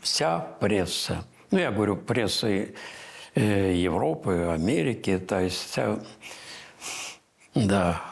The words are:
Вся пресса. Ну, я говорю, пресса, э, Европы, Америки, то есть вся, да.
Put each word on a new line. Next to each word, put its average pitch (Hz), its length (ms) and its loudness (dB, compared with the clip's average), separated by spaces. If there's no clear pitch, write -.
Вся 151 380 0
пресса. 92 880 -2
Ну, 190 80 4
я 147 120 2
говорю, 104 240 2
пресса, 113 520 0
э, 101 400 4
Европы, 90 760 0
Америки, 110 680 0
то 92 200 -2
есть 92 300 -2
вся, 110 300 -2
да. 95 480 4